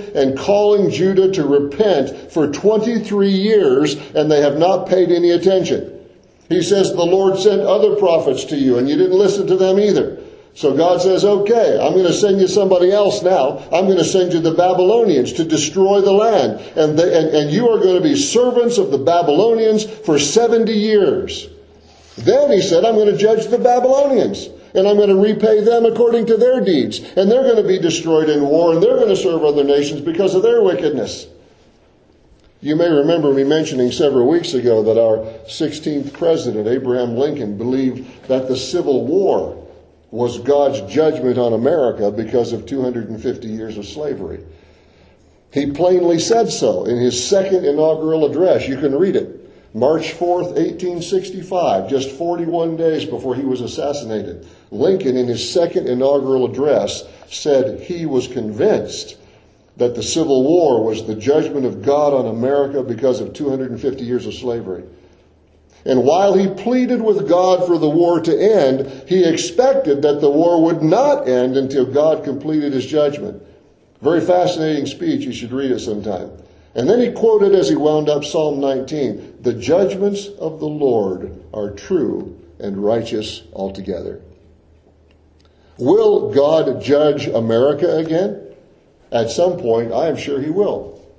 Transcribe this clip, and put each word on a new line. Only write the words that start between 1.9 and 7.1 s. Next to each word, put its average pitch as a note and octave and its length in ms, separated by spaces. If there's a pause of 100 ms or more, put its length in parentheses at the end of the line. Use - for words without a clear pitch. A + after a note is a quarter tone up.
for D#3 160
twenty-three G#3 800
years, F#3 680 (200)
and D3+ 160
they D3 80
have C#3+ 180
not F3+ 300
paid F3+ 240
any F3 200
attention. E3+ 600 (560)
He F3+ 140
says, F#3+ 320
"The F3 100
Lord F#3+ 360